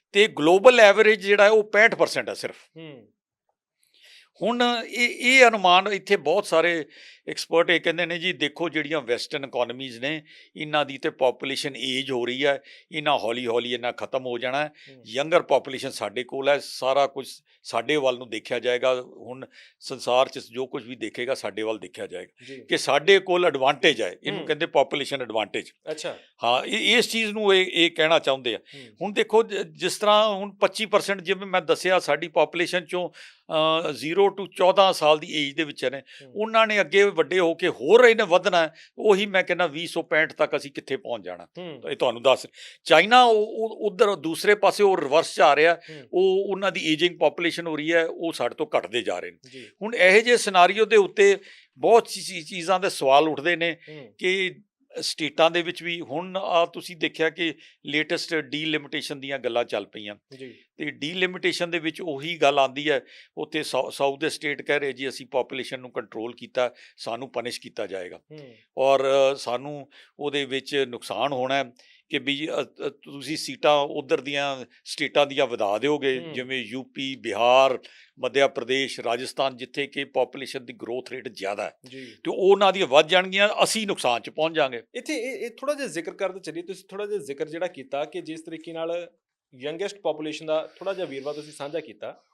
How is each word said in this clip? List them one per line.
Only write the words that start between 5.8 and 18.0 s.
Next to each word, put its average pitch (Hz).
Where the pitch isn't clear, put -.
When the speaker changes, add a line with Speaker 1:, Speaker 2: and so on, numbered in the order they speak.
Speaker 1:
ਇੱਥੇ 196
ਬਹੁਤ 175
ਸਾਰੇ 165
ਐਕਸਪਰਟ 165
ਇਹ 165
ਕਹਿੰਦੇ 170
ਨੇ, 170
"ਜੀ 175
ਦੇਖੋ, 165
ਜਿਹੜੀਆਂ 151
ਵੈਸਟਰਨ 120
ਇਕਨੋਮੀਜ਼ 123
ਨੇ, 151
ਇਹਨਾਂ 151
ਦੀ 135
ਤੇ 156
ਪਾਪੂਲੇਸ਼ਨ 135
ਏਜ 131
ਹੋ 120
ਰਹੀ 131
ਹੈ, 139
ਇਹਨਾਂ 151
ਹੌਲੀ 120
ਹੌਲੀ 120
ਇਹਨਾਂ 120
ਖਤਮ 127
ਹੋ 120
ਜਾਣਾ 127
ਹੈ। 147
Speaker 2:
ਹੂੰ। 131
Speaker 1:
ਯੰਗਰ 151
ਪਾਪੂਲੇਸ਼ਨ 131
ਸਾਡੇ 110
ਕੋਲ 135
ਹੈ, 143
ਸਾਰਾ 135
ਕੁਝ 135
ਸਾਡੇ 120
ਵੱਲ 131